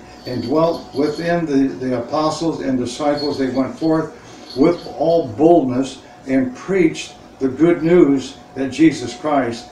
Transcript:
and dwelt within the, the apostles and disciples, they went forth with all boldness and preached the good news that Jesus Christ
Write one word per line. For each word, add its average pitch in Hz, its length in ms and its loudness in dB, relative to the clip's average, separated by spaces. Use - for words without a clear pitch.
and 123 160 -6
dwelt 156 520 0
within 160 500 0
the, 135 240 2
the 123 160 -2
apostles 156 600 -2
and 135 160 -2
disciples, 139 600 -2
they 131 120 -2
went 123 280 -4
forth 160 360 -2
with 165 280 2
all 156 320 0
boldness 131 720 2
and 131 300 -2
preached - 580 0
the 135 80 0
good 156 340 2
news 156 560 4
that 131 160 -4
Jesus 131 440 2
Christ 135 580 -2